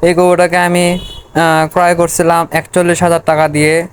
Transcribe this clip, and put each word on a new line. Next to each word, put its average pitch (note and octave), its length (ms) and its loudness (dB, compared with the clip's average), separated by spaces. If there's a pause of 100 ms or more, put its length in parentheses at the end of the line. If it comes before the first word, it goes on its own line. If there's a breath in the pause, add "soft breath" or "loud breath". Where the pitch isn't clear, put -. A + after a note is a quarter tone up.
এই F3 120 2
গরুটাকে F3+ 440 2
আমি, F3 360 0
আহ, D#3+ 720 -2
ক্রয় F3 280 0
করছিলাম E3+ 560 0
একচল্লিশ F3 520 -2
হাজার E3+ 220 0
টাকা D#3 220 0
দিয়ে D3+ 460 0